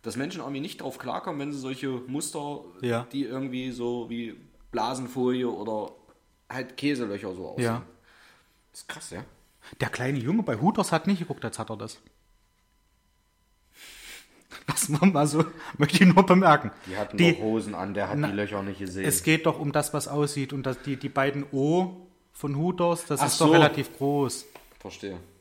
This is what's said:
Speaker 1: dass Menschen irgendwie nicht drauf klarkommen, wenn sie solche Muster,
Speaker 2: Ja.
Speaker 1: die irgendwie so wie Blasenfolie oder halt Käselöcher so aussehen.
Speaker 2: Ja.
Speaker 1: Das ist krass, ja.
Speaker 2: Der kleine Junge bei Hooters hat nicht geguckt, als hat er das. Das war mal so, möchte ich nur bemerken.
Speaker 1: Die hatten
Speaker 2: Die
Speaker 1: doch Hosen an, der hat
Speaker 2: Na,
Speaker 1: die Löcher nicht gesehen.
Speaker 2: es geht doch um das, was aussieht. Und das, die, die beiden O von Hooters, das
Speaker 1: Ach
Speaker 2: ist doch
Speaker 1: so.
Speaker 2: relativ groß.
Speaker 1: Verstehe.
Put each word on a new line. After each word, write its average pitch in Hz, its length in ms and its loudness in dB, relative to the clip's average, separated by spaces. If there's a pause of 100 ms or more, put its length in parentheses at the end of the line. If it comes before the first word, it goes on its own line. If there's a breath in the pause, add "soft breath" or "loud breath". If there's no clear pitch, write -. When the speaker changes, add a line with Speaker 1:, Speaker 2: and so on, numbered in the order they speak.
Speaker 1:
dass 113 160 -8
Menschen 160 240 -6
irgendwie 135 200 -8
nicht - 200 -10
drauf 135 160 -8
klarkommen, 147 420 -6
wenn 143 140 -6
sie 139 60 -8
solche 131 280 -6 (200)
Muster, 147 540 -8 (200)
Speaker 2:
Ja. 120 320 -2
Speaker 1:
die 139 100 -2
irgendwie 127 480 -6
so 120 380 -4
wie 117 260 -8 (360)
Blasenfolie 123 800 -2
oder 107 420 -4 (580)
halt 123 260 -8
Käselöcher 110 580 -4
so 90 160 -10
aussehen. - 160 -4
Speaker 2:
Ja. 117 200 -2 (840 soft breath)
Speaker 1:
Das - 100 -20
ist - 80 -20
krass, - 220 -14
ja. 101 120 -10 (580 loud breath)
Speaker 2:
Der 117 80 -2
kleine 131 280 -2
Junge 160 260 0
bei 113 180 -2
Hooters 196 320 2
hat 160 140 0
nicht 196 120 2
geguckt, 156 240 -8
als 113 160 -8
hat 110 100 -8
er 110 80 -6
das. 110 220 -12 (2750 loud breath)
Das - 280 -2
war 151 140 4
mal 151 200 6
so, 156 180 4 (320 loud breath)
möchte 151 260 6
ich 180 100 10
nur 185 120 8
bemerken. 175 460 6 (160)
Speaker 1:
Die 92 100 -10
hatten 107 200 -4
Speaker 2:
Die 170 160 6
Speaker 1:
doch - 60 -4
Hosen 107 360 -2
an, 95 180 -6
der 98 160 -2
hat 107 80 -2
Speaker 2:
Na, 147 120 0
Speaker 1:
die 98 40 -6
Löcher 101 300 -4
nicht 98 160 -8
gesehen. 95 260 -6
Speaker 2:
es 143 180 0
geht 160 220 2
doch 156 140 0
um 147 140 -4
das, 147 200 -2
was 143 140 -4
aussieht. 143 460 -2
Und 135 100 -6
das, 127 180 -4
die, 139 160 -6
die 139 120 -8
beiden 139 420 -2
O 165 560 0 (260)
von 143 240 -6
Hooters, 170 480 0
das 143 160 -2
Speaker 1:
Ach 147 60 4
Speaker 2:
ist - 140 0
doch 156 60 8
Speaker 1:
so. 151 60 8
Speaker 2:
relativ 147 440 6
groß. 139 480 0 (340)
Speaker 1:
Verstehe. 95 400 -12 (220)